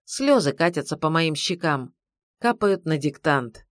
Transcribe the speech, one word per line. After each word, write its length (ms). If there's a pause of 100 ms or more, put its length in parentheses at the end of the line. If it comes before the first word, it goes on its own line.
Слёзы 480
катятся 460
по 100
моим 260
щекам, 600 (460)
капают 440
на 140
диктант. 720